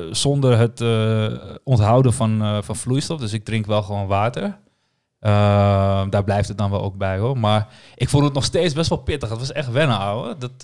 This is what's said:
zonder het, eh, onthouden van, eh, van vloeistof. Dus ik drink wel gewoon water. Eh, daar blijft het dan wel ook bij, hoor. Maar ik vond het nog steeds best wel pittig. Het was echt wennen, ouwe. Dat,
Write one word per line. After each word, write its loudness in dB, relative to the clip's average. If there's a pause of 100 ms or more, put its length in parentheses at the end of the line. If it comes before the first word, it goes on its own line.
(100)
zonder 2
het, 2
eh, 0 (380)
onthouden 4
van, 0
eh, 0
van -8
vloeistof. -4
Dus -6
ik -6
drink -4
wel 0
gewoon -6
water. -2 (600)
Eh, 4
daar 0
blijft 0
het -8
dan -2
wel -2
ook -6
bij, -4
hoor. -2
Maar 2 (280)
ik -2
vond 4
het 0
nog -2
steeds 0
best -2
wel -2
pittig. -6
Het -6
was -8
echt -6
wennen, 2
ouwe. -4
Dat, -10 (120)